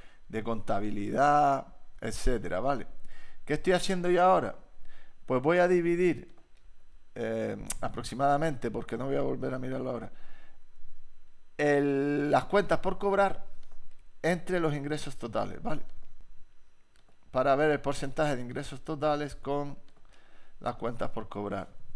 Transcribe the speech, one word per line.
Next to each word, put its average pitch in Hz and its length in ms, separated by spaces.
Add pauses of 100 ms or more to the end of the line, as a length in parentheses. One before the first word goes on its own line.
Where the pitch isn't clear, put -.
(280)
de 110 160
contabilidad, 113 1200 (340)
etcétera, 98 600
¿vale? 131 260 (580)
¿Qué 147 100
estoy 175 180
haciendo 180 380
yo 175 120
ahora? 175 320 (720)
Pues 127 180
voy 165 160
a 175 80
dividir, 175 720 (800)
eh, 110 400 (240)
aproximadamente, 135 920
porque 117 260
no 123 100
voy 139 100
a 139 60
volver 131 320
a 127 40
mirarlo 127 320
ahora, 113 220 (1400)
el, 143 720
las 131 140
cuentas 190 360
por 185 180
cobrar 196 480 (760)
entre 180 400
los 156 140
ingresos 147 420
totales, 107 460
¿vale? - 200 (1500)
Para 135 260
ver 151 140
el 143 100
porcentaje 143 560
de 123 60
ingresos 127 400
totales 147 540
con 143 420 (840)
las 120 140
cuentas 117 360
por 110 180
cobrar. 98 400 (280)